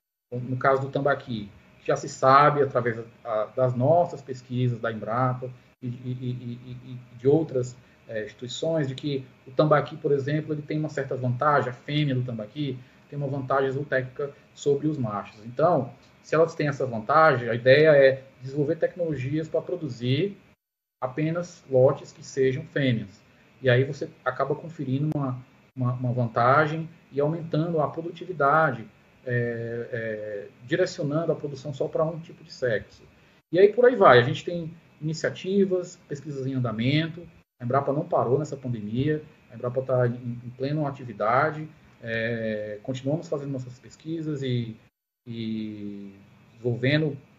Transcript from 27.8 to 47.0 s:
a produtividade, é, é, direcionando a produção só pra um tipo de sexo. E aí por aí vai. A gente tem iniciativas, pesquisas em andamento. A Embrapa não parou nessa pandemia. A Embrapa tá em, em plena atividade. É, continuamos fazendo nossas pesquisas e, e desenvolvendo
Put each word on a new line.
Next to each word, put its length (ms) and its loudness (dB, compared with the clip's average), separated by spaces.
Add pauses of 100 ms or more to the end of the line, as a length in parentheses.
a 80 2
produtividade, 1000 0 (400)
é, 640 -4
é, 560 -8 (160)
direcionando 680 0
a 20 0
produção 400 -10
só 140 -2
pra 160 0
um 160 -4
tipo 240 -18
de 80 -20
sexo. 500 -4 (480)
E 80 0
aí 140 8
por 120 4
aí 120 6
vai. 240 10
A 20 8
gente 220 -2
tem 280 -8 (280)
iniciativas, 1000 0 (100)
pesquisas 380 -8
em 80 -4
andamento. 720 0 (340)
A 40 -10
Embrapa 280 0
não 140 -2
parou 320 2
nessa 180 -6
pandemia. 680 -4 (260)
A 60 -18
Embrapa 260 -4
tá 240 2
em, 380 -6
em 120 -12
plena 320 -2
atividade. 800 -2 (320)
É, 840 -4
continuamos 440 -4
fazendo 220 -6
nossas 280 -8
pesquisas 680 -8
e, 320 -2 (500)
e 880 -8 (380)
desenvolvendo 640 -2 (200)